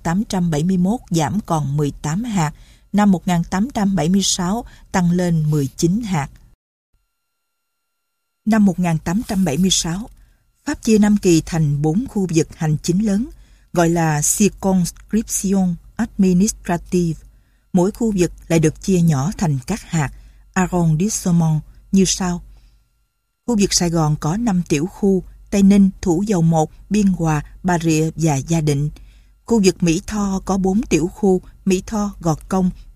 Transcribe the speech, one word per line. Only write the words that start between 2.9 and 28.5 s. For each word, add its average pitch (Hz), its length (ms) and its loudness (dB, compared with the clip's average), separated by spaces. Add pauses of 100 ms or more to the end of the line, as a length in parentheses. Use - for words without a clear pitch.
năm 208 180 4
một 175 160 0
nghìn 175 160 0
tám 190 260 -2
trăm 202 260 -2
bảy 151 140 0
mươi 190 140 2
sáu 190 420 0 (260)
tăng 175 200 2
lên 170 400 0
mười 147 160 0
chín 175 340 -2
hạt. 180 260 -4 (2250)
Năm 214 200 4
một 180 140 2
nghìn 170 180 0
tám 175 300 -2
trăm 190 180 0
bảy 143 120 0
mươi 185 140 2
sáu, 180 380 -4 (560)
Pháp - 180 -6
chia 220 140 4
Nam 208 200 4
Kỳ 170 280 4
thành 147 360 -2
bốn 156 260 0
khu 196 280 -4
vực 160 200 2
hành 156 280 -2
chính 190 220 0
lớn, 214 240 -2 (440)
gọi 170 160 2
là 160 320 0 (160)
circonscription 190 1400 0 (200)
administrative. 180 1200 0 (540)
Mỗi 185 180 2
khu 226 260 -2
vực 175 140 2 (160)
lại - 120 4
được 156 220 0
chia 185 200 2
nhỏ 160 360 0
thành 151 300 -2
các - 140 -6
hạt, 151 300 -4 (420)
arrondissement, 170 1080 0 (300)
như 190 140 6
sau. 175 360 -4 (1080)
Khu 240 120 0
vực 190 140 2
Sài 170 160 0
Gòn 160 300 0
có 160 180 -2
năm 214 320 0
tiểu 151 160 0
khu, 190 380 0 (260)
Tây 202 140 2
Ninh, 196 260 6 (120)
Thủ 180 260 0
Dầu 190 140 0
Một, 160 300 2 (180)
Biên 202 180 2
Hòa, 160 380 0 (180)
Bà 180 160 0
Rịa 160 360 0
và 156 200 0
Gia 160 260 -2